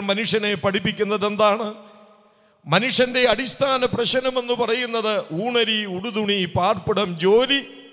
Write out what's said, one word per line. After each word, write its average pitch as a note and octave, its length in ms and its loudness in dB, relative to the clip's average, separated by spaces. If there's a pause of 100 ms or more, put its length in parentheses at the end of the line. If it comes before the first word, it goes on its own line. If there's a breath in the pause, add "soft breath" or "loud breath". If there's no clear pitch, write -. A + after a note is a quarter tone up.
മനുഷ്യനെ G#3 540 0
പഠിപ്പിക്കുന്നത് G3+ 720 -2
എന്താണ്? G#3 400 2 (1000 soft breath)
മനുഷ്യൻ്റെ B3 640 2
അടിസ്ഥാന B3+ 560 0
പ്രശ്നമെന്ന് B3 720 0
പറയുന്നത് A3+ 580 -2 (200)
ഊണരി, A3 460 0 (100)
ഉടുതുണി, G3+ 500 -2 (100)
പാർപ്പിടം, F#3+ 600 0 (100)
ജോലി A#3+ 400 4 (340)